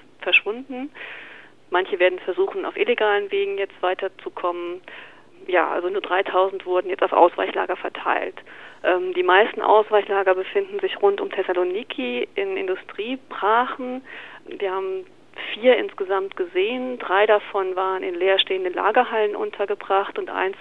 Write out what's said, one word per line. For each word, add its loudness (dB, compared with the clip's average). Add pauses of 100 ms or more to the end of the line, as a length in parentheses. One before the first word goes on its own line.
(220)
verschwunden. -2 (800)
Manche 0
werden 4
versuchen, -2
auf -6
illegalen 2
Wegen -2
jetzt -6
weiterzukommen. -4 (680)
Ja, 4
also -2
nur -2
dreitausend 0
wurden 0
jetzt 0
auf 0
Ausweichlager 2
verteilt. -4 (480)
Ähm, 0
die 0
meisten 4
Ausweichlager 4
befinden -2
sich -2
rund 4
um -4
Thessaloniki -2
in -2
Industriebrachen. -2 (460)
Wir -4
haben -6 (480)
vier 6
insgesamt -2
gesehen. -2
Drei 4
davon 2
waren -2
in -4
leerstehenden 2
Lagerhallen 2
untergebracht -2
und -6
eins, -2